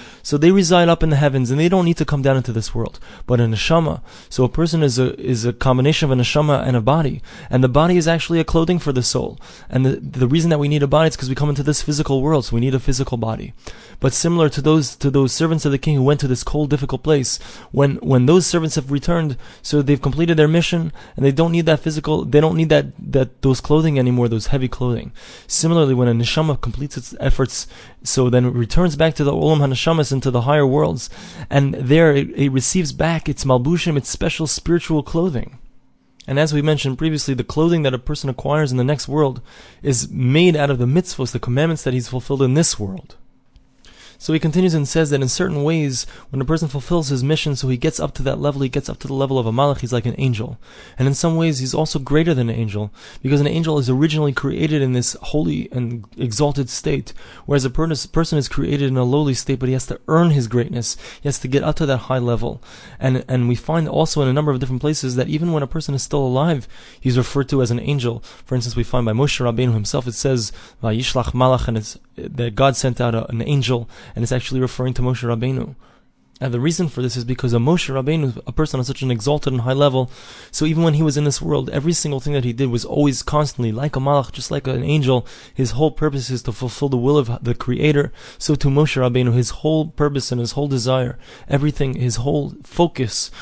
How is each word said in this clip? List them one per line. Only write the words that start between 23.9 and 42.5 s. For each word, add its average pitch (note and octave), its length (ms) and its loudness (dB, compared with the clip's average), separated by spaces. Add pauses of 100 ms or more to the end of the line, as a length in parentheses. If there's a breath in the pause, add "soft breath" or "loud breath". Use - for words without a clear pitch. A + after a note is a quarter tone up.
anymore, B2 300 2
those A2+ 180 -2
heavy C3 200 2
clothing. B2 460 -4 (340 loud breath)
Similarly, D#3+ 460 2
when B2 160 4
a A#2+ 40 4
neshama C3 480 0
completes C3 360 -6
its - 220 -12
efforts, - 480 0 (380 loud breath)
so B2+ 260 2
then B2 140 4
it B2 100 0
returns D3 400 2
back D#3 200 2
to D3 100 -2
the C#3+ 80 2
olam D#3 260 4
hanashamas, C#3+ 580 2
into C3 140 0
the A#2+ 120 0
higher C#3+ 240 4
worlds, D3 440 0 (400 loud breath)
and C#3 240 2
there C#3+ 400 6
it, C#3+ 160 0
it C#3+ 180 0
receives C3+ 440 0
back D#3+ 360 -2
its - 160 -6
malbushim, C#3+ 540 2
its - 100 -4
special - 380 -4
spiritual E3 560 0
clothing. E3 560 -4 (680)
And C3+ 120 0
as D3+ 160 2
we D3 80 2
mentioned C#3+ 340 0
previously, D3+ 380 -2
the A#2+ 100 -4
clothing E3 380 0
that C3 100 0
a B2+ 60 -4
person C#3 320 -6
acquires C#3+ 400 -2
in B2+ 80 0
the B2 60 2
next C#3+ 240 -2
world C3+ 340 0 (400 loud breath)
is B2 260 0
made D#3 480 4
out C#3+ 140 2
of B2+ 80 0
the A#2+ 80 0
mitzvos, C3+ 460 -2
the B2 60 -4
commandments D3+ 440 0
that C3 100 -2
he's B2+ 160 -2
fulfilled B2+ 320 -4
in B2+ 140 4